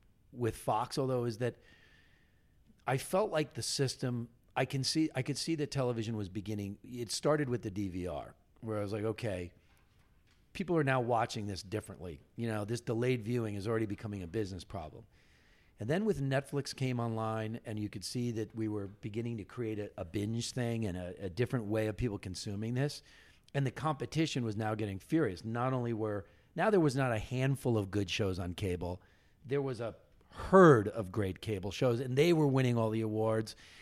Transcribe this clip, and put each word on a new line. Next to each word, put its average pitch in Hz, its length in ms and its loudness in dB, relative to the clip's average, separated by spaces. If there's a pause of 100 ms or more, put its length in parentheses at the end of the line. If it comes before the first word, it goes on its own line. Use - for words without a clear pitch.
(340)
with 117 240 -2
Fox, 117 400 -2
although, 131 260 0
is 117 140 -2
that 120 180 -2 (1300)
I 135 120 0
felt 196 340 0
like 156 220 -2
the 117 100 -8
system, 123 640 -2 (260)
I 131 120 0
can 135 180 -4
see, 156 320 0
I 135 60 -2
could 135 160 -4
see 165 180 -2
that 147 160 -4
television 117 460 -2
was 104 100 -4
beginning, 101 560 -6
it 120 260 -8
started 151 380 2
with 120 140 -2
the 110 100 -6
D 101 160 -4
V 90 180 -6
R, 80 300 -8 (240)
where 110 200 -4
I - 20 -2
was 101 100 -4
like, 107 140 -2
"Okay, 101 480 -4 (1000)
people 170 260 0
are 156 60 4
now 131 180 2
watching 117 460 0
this 98 160 -6
differently." 92 580 -8 (140)
You 117 120 -4
know, 107 160 -2
this 110 160 -4
delayed 123 440 0
viewing 113 320 -2
is 98 120 -6
already 113 200 0
becoming 101 340 -6
a 90 60 -8
business 95 360 -4
problem. 82 420 -12 (720)
And 104 100 -6
then 190 160 0
with 165 160 0
Netflix 139 540 -2
came 127 240 -2
online, 110 640 -2
and 107 140 -6
you 104 100 -2
could 98 140 -12
see 120 300 -4
that 107 220 -6
we 113 120 -2
were 107 200 -4
beginning 113 500 -6
to 101 60 -6
create 110 360 -6
a, 104 180 -6
a 95 80 -6
binge 107 460 -2
thing 117 340 -2
and 92 100 -2
a, 90 200 -6 (100)
a 95 40 -4
different 117 360 -2
way 107 220 0
of 104 100 -4
people 107 220 -2
consuming 107 560 -6
this. 143 260 -2 (540)
And 139 100 2
the 123 60 0
competition 147 720 -2
was 110 120 -2
now 107 200 -2
getting 104 240 -4
furious. 131 440 0
Not 120 300 -2
only 120 200 0
were, 104 340 -4 (280)
now 185 140 2
there 208 100 8
was 147 160 6
not 131 160 2
a 110 60 2
handful 127 580 0
of 101 140 2
good 98 200 0
shows 95 280 0
on 90 160 -4
cable, 90 480 -4 (420)
there 139 200 -2
was 127 180 -4
a 113 140 -6 (340)
herd 151 600 10
of 101 220 -4
great 95 300 -2
cable 98 300 -4
shows, 120 280 2
and 127 160 -4
they 160 180 8
were 156 140 6
winning 127 300 4
all 113 140 4
the 110 100 0
awards. 110 540 0 (260)